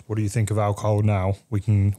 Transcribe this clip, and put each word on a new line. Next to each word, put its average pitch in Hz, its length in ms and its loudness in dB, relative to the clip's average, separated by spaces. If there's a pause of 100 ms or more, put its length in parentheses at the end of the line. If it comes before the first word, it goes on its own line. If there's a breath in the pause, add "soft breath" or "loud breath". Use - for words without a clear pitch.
"What 107 80 -6
do 107 60 -2
you 104 80 -2
think 107 220 -2
of 104 60 -4
alcohol 104 440 0
now?" 101 340 0 (140)
We 104 100 -2
can, 101 400 2